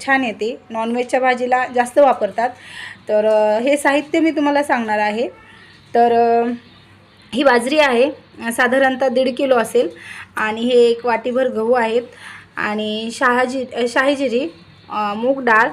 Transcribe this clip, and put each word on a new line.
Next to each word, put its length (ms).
छान 180
येते. 360
नॉनव्हेजच्या 500
भाजीला 560
जास्त 240
वापरतात. 500
तर, 160
अ, 340
हे 180
साहित्य 420
मी 120
तुम्हाला 320
सांगणार 360
आहे. 280
तर, 180
अ, 340
ही 100
बाजरी 360
आहे, 320
अ, 60
साधारणतः 560
दीड 300
किलो 200
असेल. 320
आणि 260
हे 100
एक 340
वाटीभर 420
गहू 240
आहेत 300
आणि 540
शहाजी-, 640
अ, 140
शाही 260
जिरी, 340
अ, 240
मूग 300
डाळ 300